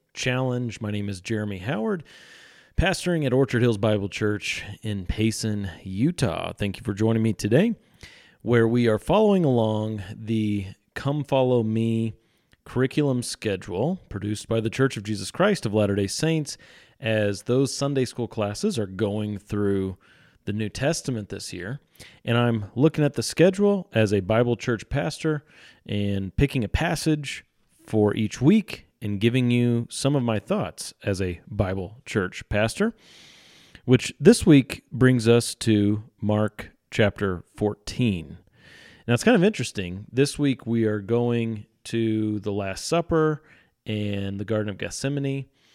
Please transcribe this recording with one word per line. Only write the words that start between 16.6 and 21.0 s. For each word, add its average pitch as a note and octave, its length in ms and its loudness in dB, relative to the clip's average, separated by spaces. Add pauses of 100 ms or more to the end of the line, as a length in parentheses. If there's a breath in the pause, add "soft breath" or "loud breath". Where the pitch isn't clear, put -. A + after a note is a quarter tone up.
as G#2+ 460 0
those C3 320 0
Sunday C#3 300 0
school A#2 240 -6
classes A2+ 500 -4
are G2+ 80 -2
going G#2 500 -2
through G2 600 0 (480 soft breath)
the G2+ 80 -4
New G#2+ 160 -2
Testament C3+ 580 -4